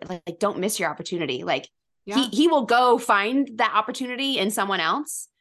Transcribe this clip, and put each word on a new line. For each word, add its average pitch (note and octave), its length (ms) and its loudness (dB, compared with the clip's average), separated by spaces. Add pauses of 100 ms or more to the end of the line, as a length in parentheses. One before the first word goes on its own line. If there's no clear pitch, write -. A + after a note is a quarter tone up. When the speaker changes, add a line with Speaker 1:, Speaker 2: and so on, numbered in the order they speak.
Speaker 1:
Like, F3+ 160 -10
like, E3 140 -10
don't G3+ 220 -2
miss G#3 180 -2
your F3 100 -2
opportunity. D3+ 540 -6
Like, C#3 260 -2 (360)
Speaker 2:
Yeah. G3 100 -6
Speaker 1:
he, B3+ 140 0
he B3+ 200 4
will D4 160 4
go A#3+ 320 6
find A#3 600 2
that A3+ 180 2
opportunity B3 640 -2
in G3 140 0
someone G3 280 -2
else. G3+ 460 -2 (140)